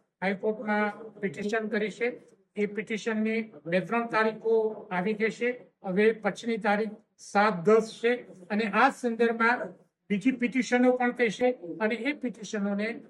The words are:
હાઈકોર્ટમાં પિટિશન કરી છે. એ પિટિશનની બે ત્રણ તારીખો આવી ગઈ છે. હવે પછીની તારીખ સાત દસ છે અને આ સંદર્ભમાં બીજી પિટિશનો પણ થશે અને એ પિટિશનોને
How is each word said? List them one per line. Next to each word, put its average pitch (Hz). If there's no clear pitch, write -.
હાઈકોર્ટમાં 208
પિટિશન 208
કરી 208
છે. 240
એ 208
પિટિશનની 220
બે 170
ત્રણ 233
તારીખો 220
આવી 185
ગઈ 214
છે. 247
હવે 208
પછીની 220
તારીખ 208
સાત 202
દસ 220
છે 240
અને 214
આ 220
સંદર્ભમાં 233
બીજી 208
પિટિશનો 247
પણ 247
થશે 247
અને 214
એ 247
પિટિશનોને 208